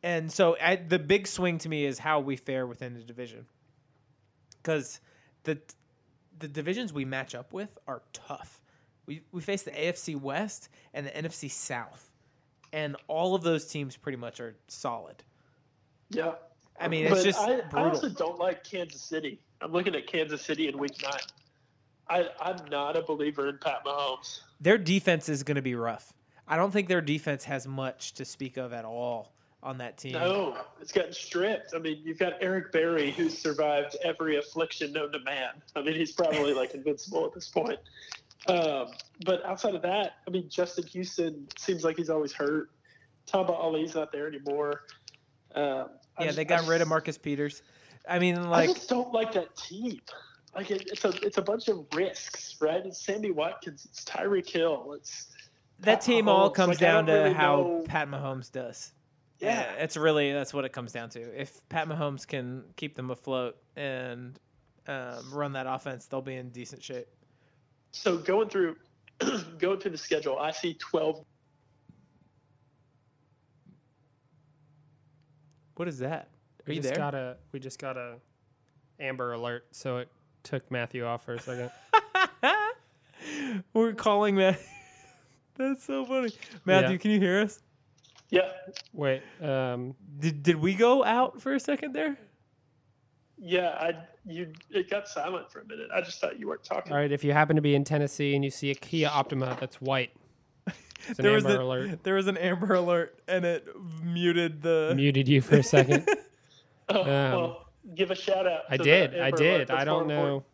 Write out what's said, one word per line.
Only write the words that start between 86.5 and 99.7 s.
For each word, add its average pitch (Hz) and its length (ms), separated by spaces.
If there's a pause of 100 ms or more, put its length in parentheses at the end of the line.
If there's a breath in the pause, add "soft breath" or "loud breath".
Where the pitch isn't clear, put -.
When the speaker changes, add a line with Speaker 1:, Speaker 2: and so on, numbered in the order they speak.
Speaker 1:
Matthew, 185 260
Speaker 3:
Yeah. 185 60
Speaker 1:
can 208 140
you 208 80
hear 190 220
us? 208 180 (720)
Speaker 2:
Yeah. - 200 (440)
Speaker 3:
Wait, 135 300 (180)
um, 131 540 (240)
Speaker 1:
Did, 147 240
did 165 140
we 185 180
go 240 280
out 240 380
for 269 140
a 262 40
second 285 340
there? 294 240 (1200)
Speaker 2:
Yeah, 180 320
I, 165 240 (320)
you, 170 260 (180)
it 190 200
got 202 180
silent 170 440
for - 100
a - 40
minute. - 280
I 185 80
just - 200
thought - 180
you - 80
weren't - 160
talking. - 280
Speaker 3:
All 143 80
right, 143 120
if 143 120
you 143 80
happen 151 240
to 151 60
be 147 120
in 143 120
Tennessee 143 500
and 139 80
you 139 80
see 139 180
a 139 60
Kia 156 340
Optima 135 500
that's - 220